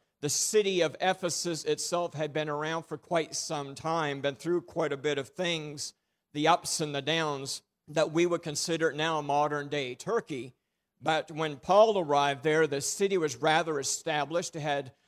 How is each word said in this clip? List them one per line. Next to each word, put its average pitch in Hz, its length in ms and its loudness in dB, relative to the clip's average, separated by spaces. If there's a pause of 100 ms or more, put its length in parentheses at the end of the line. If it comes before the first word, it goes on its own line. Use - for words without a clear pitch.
(220)
the 143 80 -2
city 196 520 2
of 156 200 0
Ephesus 175 640 -2
itself 170 480 -2
had 147 180 -4
been 151 160 -2
around 156 360 -4
for - 120 -12
quite 160 400 -2
some 143 380 -6
time, 151 480 -2
been 139 140 -2
through 170 260 -2
quite 160 320 -2
a 139 40 -6
bit 139 200 0
of 135 120 -6
things, 156 640 -4 (380)
the 147 140 2
ups - 320 4
and 151 140 -2
the 139 80 -2
downs 147 600 -2 (240)
that 156 240 2
we 170 160 4
would 170 160 0
consider 160 500 -2
now 156 260 0
modern 147 480 0
day 139 280 -4
Turkey. 143 580 -6 (480)
But 156 300 0
when 151 260 -4
Paul 208 400 6
arrived 143 460 2
there, 156 240 4
the 139 140 -2
city 196 360 0
was 151 200 0
rather 156 420 2
established. 151 760 -2
It 160 40 -8
had 143 340 -2 (140)